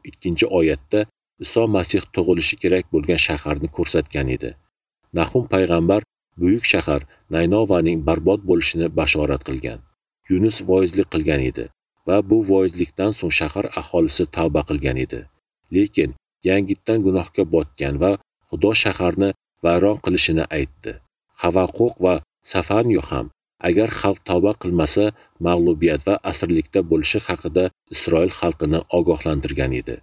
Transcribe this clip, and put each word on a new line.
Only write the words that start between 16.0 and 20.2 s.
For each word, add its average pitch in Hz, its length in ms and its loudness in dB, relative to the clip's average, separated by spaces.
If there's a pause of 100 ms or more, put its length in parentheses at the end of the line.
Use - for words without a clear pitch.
yangitdan 98 560 0
gunohga 92 440 0
botgan 76 540 -2
va 92 120 2 (400)
Xudo 98 220 0
shaharni 98 560 0 (340)
vayron 90 340 2
qilishini 85 500 0